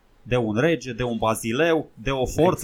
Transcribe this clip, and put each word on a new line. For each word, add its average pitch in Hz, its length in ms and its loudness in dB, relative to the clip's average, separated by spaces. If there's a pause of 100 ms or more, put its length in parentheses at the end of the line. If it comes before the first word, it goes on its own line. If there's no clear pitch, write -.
(220)
de 120 140 -2
un 110 200 0
rege, 131 360 0
de 117 100 -6
un 120 140 -2
bazileu, 120 800 0
de 120 160 -6
o 131 160 0
forță 165 260 4 (120)